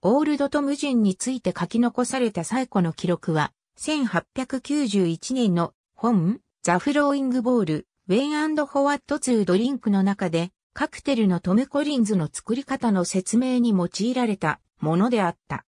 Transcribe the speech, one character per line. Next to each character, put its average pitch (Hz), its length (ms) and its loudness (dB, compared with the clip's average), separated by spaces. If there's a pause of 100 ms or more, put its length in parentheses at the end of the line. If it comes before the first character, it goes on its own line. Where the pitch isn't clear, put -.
オ 226 180 4
ー 302 60 2
ル 294 120 0
ド 277 120 0
ト 294 120 0
ム 285 140 -2
ジ 285 180 -4
ン 233 80 4
に 196 140 2
つ - 160 -6
い 254 80 -4
て 180 180 -2
書 175 100 -2
き 226 120 -2
残 240 240 2
さ 269 160 -2
れ 233 120 0
た 175 120 -6
最 247 220 -2
古 202 160 0
の 165 100 2
記 - 160 -6
録 170 240 -2
は、 151 220 0 (240)
千 302 280 -2
八 180 200 -2 (100)
百 262 240 -6
九 285 260 -2
十 196 220 2
一 165 260 -4
年 226 220 2
の 170 160 0 (240)
本、 214 460 0 (200)
ザ・ 175 160 2
フ 285 140 -2
ロ 285 200 2
ー - 20 0
イ 277 80 -2
ン 262 80 -2
グ 254 120 -2
ボ 240 200 2
ー - 20 0
ル、 156 240 -4 (220)
ウ 185 60 2
ェ 277 140 0
ン 302 60 -2
ア 302 120 -2
ン 311 80 -2
ド 302 100 0
ホ 277 200 0
ワ 285 80 2
ッ 277 120 -6
ト 285 140 -2
ツ 254 140 0
ー 220 100 2
ド 185 140 2
リ 240 120 0
ン 269 100 -4
ク 220 100 -2
の 196 120 4
中 196 280 0
で、 165 220 -2 (220)
カ 302 140 -4
ク - 160 -14
テ 277 140 0
ル 214 100 2
の 180 140 0
ト 180 120 0
ム・ 254 140 2
コ 285 160 -2
リ 294 140 -2
ン 233 80 2
ズ 208 100 0
の 156 160 0
作 - 240 -6
り 269 80 -6
方 247 300 -2
の 180 100 2
説 185 340 -2
明 254 220 2
に 233 120 2
用 185 140 2
い 214 280 -2
ら 247 120 0
れ 214 120 -2
た 151 240 -4 (180)
も 156 160 0
の 202 140 2
で 233 120 2
あ 180 60 2
っ 165 100 -4 (120)
た。 - 240 -8